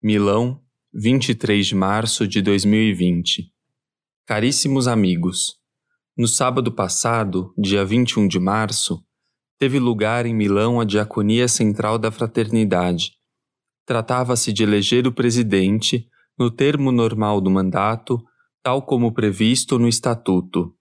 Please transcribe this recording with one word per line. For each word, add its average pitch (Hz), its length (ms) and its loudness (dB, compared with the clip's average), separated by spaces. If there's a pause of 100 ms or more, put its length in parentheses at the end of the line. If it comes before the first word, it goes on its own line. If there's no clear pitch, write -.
Milão, 107 600 0 (320)
vinte 120 360 0
e 117 60 2
três 104 320 0
de 95 80 -2
março 107 500 0
de 101 160 -2
dois 98 220 2
mil 107 180 4
e 110 120 2
vinte. 87 580 -2 (760)
Caríssimos 131 640 0
amigos, 90 680 0 (640)
no 117 100 0
sábado 127 440 0
passado, 98 880 -2
dia 101 260 0
vinte 117 280 0
e - 80 -2
um 104 80 4
de 92 120 0
março, 98 640 -2 (560)
teve 135 180 0
lugar 117 480 0
em 117 80 -2
Milão 107 460 2
a 117 60 0
diaconia 107 600 0
central 107 500 0
da 110 140 -2
fraternidade. 104 1000 -2 (760)
Tratava-se 120 680 -2
de 107 100 0
eleger 104 420 2
o 127 60 2
presidente, 113 960 0 (300)
no 123 120 0
termo 139 420 0
normal 107 500 2
do 95 80 2
mandato, 98 720 0 (400)
tal 135 180 0
como 120 320 0
previsto 107 640 0
no 120 100 4
estatuto. 95 920 -2